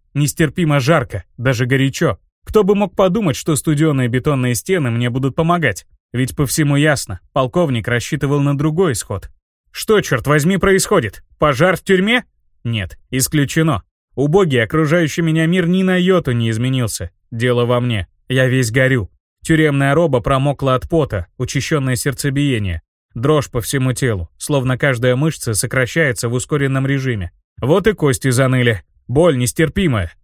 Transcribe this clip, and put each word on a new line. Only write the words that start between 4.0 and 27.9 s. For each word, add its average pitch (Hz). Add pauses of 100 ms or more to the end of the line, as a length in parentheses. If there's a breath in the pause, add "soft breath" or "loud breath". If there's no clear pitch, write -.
бетонные 127
стены 156
мне 120
будут 131
помогать? 160 (240)
Ведь 127
по 147
всему 143
ясно, 143 (100)
полковник 135
рассчитывал 139
на 143
другой 156
исход. - (420)
Что, 208
чёрт -
возьми, 151
происходит? 190 (160)
Пожар 156
в -
тюрьме? 202 (400)
Нет, 113 (100)
исключено. 143 (320)
Убогий 147
окружающий 156
меня 160
мир 175
ни 185
на 185
йоту 180
не 117
изменился. 117 (200)
"Дело 120
во 123
мне. 120 (200)
Я 131
весь 127
горю". 131 (340)
Тюремная 143
роба 156
промокла 135
от -
пота, 127 (100)
учащённое 131
сердцебиение. 131 (320)
Дрожь 127
по 123
всему 131
телу, 110
словно 127
каждая 123
мышца 143
сокращается 127
в 117
ускоренном 135
режиме. 131 (280)
"Вот 175
и 214